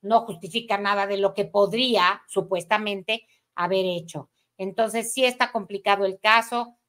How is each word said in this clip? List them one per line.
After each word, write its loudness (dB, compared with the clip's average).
no 4
justifica -6
nada 0
de -2
lo 2
que -2
podría, 2
supuestamente, -2
haber 0
hecho. -8
Entonces, -4
sí 2
está 0
complicado 0
el -2
caso 2